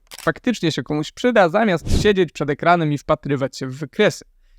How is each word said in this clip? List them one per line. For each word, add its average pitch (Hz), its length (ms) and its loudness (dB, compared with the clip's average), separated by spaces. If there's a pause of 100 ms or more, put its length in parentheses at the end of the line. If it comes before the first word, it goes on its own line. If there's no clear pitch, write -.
(200)
faktycznie 165 520 -2
się 143 100 -6
komuś 156 300 -4
przyda, 226 360 2
zamiast 190 540 0
siedzieć 190 300 2
przed 147 180 -6
ekranem 160 420 2
i 143 60 -4
wpatrywać 143 600 -4
się 143 80 -8
w 131 120 -12
wykresy. 156 460 -2 (340)